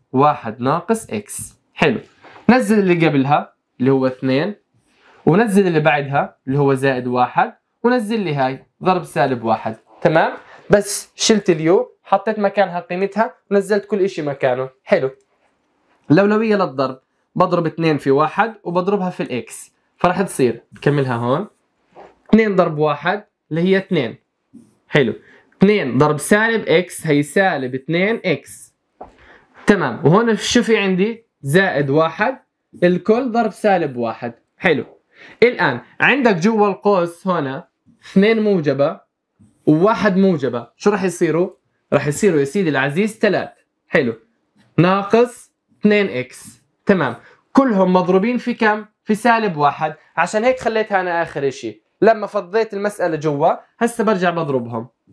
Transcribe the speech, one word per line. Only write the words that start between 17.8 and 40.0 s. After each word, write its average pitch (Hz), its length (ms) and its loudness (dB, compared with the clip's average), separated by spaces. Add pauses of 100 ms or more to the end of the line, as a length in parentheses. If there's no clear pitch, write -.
في 139 120 -2
واحد 156 440 0 (100)
وبضربها 180 460 -2
في 180 120 -8
الإكس، - 500 -10 (240)
فراح 180 260 0
تصير، 123 400 -2 (100)
بكملها 139 440 -2
هون، 131 300 -2 (840)
اثنين 214 260 4
ضرب 165 220 2
واحد 156 460 -2 (260)
اللي 160 120 -2
هي 190 160 2
اثنين. 147 380 -4 (720)
حلو، 123 260 2 (440)
اثنين 180 400 2
ضرب 147 200 2
سالب 214 500 0
إكس 170 380 -2
هي 147 160 2
سالب 147 520 -2
اثنين 180 500 -4
إكس. - 500 -6 (920)
تمام، 151 380 0
وهون 214 320 4
شو - 260 0
في 220 140 2
عندي؟ 196 500 -2 (160)
زائد 143 480 2
واحد، 165 480 0 (440)
الكل 214 500 0
ضرب 233 180 -2
سالب 170 460 -2
واحد. 117 380 -6 (240)
حلو، 147 260 2 (580)
الآن 180 380 2 (200)
عندك 233 360 2
جوا 208 320 2
القوس 190 580 -2
هنا 151 420 -4 (440)
اثنين 214 300 4
موجبة 160 580 0 (680)
وواحد 185 500 2